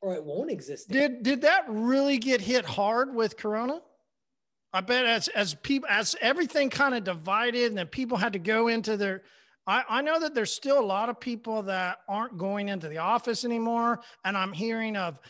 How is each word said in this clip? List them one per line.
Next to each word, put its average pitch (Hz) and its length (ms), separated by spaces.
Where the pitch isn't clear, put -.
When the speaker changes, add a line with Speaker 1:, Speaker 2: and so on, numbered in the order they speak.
Speaker 1:
or 190 120
it 156 100
won't 180 280
exist 139 380
Speaker 2:
Did, 262 140
Speaker 1:
anymore. 254 200
Speaker 2:
did 262 180
that 330 260
really 262 520
get 247 200
hit 220 240
hard 226 520
with 220 220
Corona? 233 440
I 185 100
bet 247 240
as, 233 240
as 185 260
peop-, 269 340
as 214 320
everything 277 480
kinda 262 320
divided 202 640
and 214 120
then 175 100
people 254 300
had 208 160
to 196 60
go 220 280
into 226 300
their, 196 260
I, 220 240
I 233 120
know 311 200
that 311 120
there's 226 200
still 277 260
a 240 60
lot 202 240
of 240 100
people 226 440
that 190 340
aren't 214 300
going 202 320
into 180 180
the 156 120
office 226 440
anymore. 233 560
And 196 140
I'm 190 160
hearing 220 420
of, 175 240